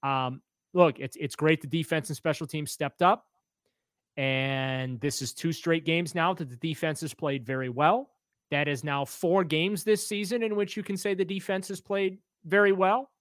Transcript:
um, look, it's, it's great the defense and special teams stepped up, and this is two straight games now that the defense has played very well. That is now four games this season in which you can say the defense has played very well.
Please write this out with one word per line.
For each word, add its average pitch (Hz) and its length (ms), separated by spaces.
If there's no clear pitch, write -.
um, 131 400
look, 175 240
it's, - 180
it's 151 200
great 156 240
the - 60
defense 156 420
and 156 80
special 156 300
teams 151 260
stepped 147 300
up, 196 240
and 135 840
this 139 220
is 123 100
two 165 200
straight 165 320
games 165 300
now 175 200
that 156 160
the 123 60
defense 160 460
has 151 120
played 139 320
very 131 220
well. 160 420
That 147 180
is 143 160
now 139 200
four 185 400
games 165 400
this 214 220
season 208 360
in 214 140
which 202 200
you 214 60
can 196 140
say 196 180
the 185 100
defense 190 440
has 190 120
played 196 380
very 196 280
well. 196 380